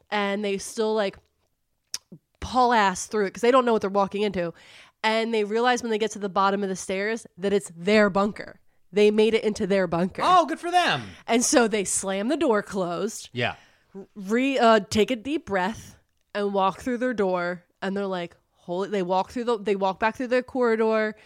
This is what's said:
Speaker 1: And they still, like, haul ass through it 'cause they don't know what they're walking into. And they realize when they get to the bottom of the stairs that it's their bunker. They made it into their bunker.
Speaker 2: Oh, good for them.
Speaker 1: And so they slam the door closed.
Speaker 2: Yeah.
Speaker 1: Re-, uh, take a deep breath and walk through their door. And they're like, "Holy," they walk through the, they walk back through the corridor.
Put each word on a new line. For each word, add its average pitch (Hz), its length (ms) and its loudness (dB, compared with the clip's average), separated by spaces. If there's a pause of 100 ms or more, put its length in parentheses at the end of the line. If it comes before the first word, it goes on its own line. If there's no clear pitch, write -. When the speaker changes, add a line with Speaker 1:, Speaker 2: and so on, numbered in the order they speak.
(120)
Speaker 1:
And 202 320 -2
they 196 140 -2
still, 220 360 -4
like, 202 240 -2 (1300)
haul 247 300 2
ass 196 340 2
through 214 200 -2
it 180 60 -10
'cause 190 80 -14
they 240 100 6
don't 262 120 6
know 240 100 2
what 214 80 2
they're 196 80 -2
walking 196 340 0
into. 175 300 -4 (500)
And 226 300 0
they 214 120 0
realize 233 360 0
when 233 100 -4
they 214 60 0
get 214 140 -2
to 208 80 -12
the 196 100 -4
bottom 196 340 2
of 196 40 -2
the 190 80 -6
stairs 202 500 -6 (120)
that 196 160 -2
it's 196 220 -2
their 208 340 4
bunker. 196 500 -4 (320)
They 208 200 6
made 220 240 4
it - 80 -2
into 214 240 -2
their 190 180 2
bunker. 175 400 -2
Speaker 2:
Oh, 339 220 6
good 302 120 -6
for 339 120 -8
them. 285 320 2 (240)
Speaker 1:
And 240 180 2
so 247 220 4
they 208 180 -2
slam 196 420 -4
the 302 100 0
door 233 260 2
closed. 180 720 -6
Speaker 2:
Yeah. 117 200 -2 (600)
Speaker 1:
Re-, 240 420 -2
uh, 226 220 6 (100)
take 208 220 2
a 262 40 -2
deep 277 300 -6
breath 190 500 -4 (380)
and 202 200 -2
walk 190 280 0
through 247 160 -4
their 254 160 -2
door. 180 500 -2 (200)
And 190 120 -4
they're 202 120 -4
like, 180 280 -6 (160)
"Holy," 180 380 -6
they 196 140 -2
walk 185 280 0
through 240 120 -6
the, 233 160 0
they 208 160 -2
walk 190 240 -2
back 220 180 0
through 254 120 -6
the 254 120 2
corridor. 220 720 0 (100)